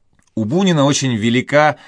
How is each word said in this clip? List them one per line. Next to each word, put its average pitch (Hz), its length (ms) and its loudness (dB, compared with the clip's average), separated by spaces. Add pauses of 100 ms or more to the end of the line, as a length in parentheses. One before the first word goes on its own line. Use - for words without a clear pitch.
(340)
У 110 100 -4
Бунина 160 400 0
очень 135 320 0
велика 127 600 0 (120)